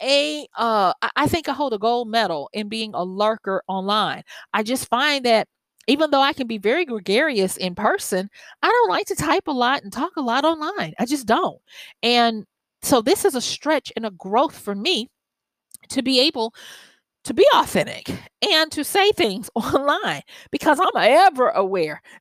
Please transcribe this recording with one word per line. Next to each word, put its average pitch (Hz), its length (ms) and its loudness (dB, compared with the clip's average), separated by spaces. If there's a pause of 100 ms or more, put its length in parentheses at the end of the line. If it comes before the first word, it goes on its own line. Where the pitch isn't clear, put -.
a, 285 460 0 (100)
uh, 214 440 2
I, 226 140 -2
I 277 120 2
think 330 200 -2
I 285 60 -4
hold 262 200 -2
a 208 40 -4
gold 233 300 -2
medal 190 460 -2
in 208 160 -6
being 220 240 -8
a 170 100 -4
lurker 196 640 -2
online. 190 560 -2 (300)
I 214 100 0
just 247 260 -4
find 269 360 0
that 226 220 4 (400)
even 294 220 2
though 277 120 4
I 277 120 2
can 262 140 -6
be 226 100 -6
very 254 280 0
gregarious 214 720 0
in 185 180 -6
person, 208 540 -2 (340)
I 320 40 2
don't 453 220 4
like 359 180 -2
to 392 80 -4
type 302 320 -2
a 311 40 -6
lot 247 320 0
and 202 100 -14
talk 311 240 -6
a 311 40 -4
lot 254 240 0
online. 320 520 -2
I 233 80 -2
just 254 220 -4
don't. 247 340 0 (400)
And 233 440 0 (360)
so 247 200 4
this 294 240 2
is 302 100 2
a 240 60 -2
stretch - 540 -4
and 226 100 -6
a 208 60 -6
growth 214 460 -2
for 202 160 -8
me 233 360 -4 (800)
to 269 120 -2
be 254 180 2
able 247 340 0 (720)
to - 80 -8
be 320 120 6 (100)
authentic - 560 -2 (400)
and 311 200 2
to 302 120 -6
say 403 280 2
things 196 400 -2
<laughs> - 40 -10
online 269 680 0 (300)
because 294 280 2
I'm 370 160 2
ever 254 540 6
aware 180 520 -2 (200)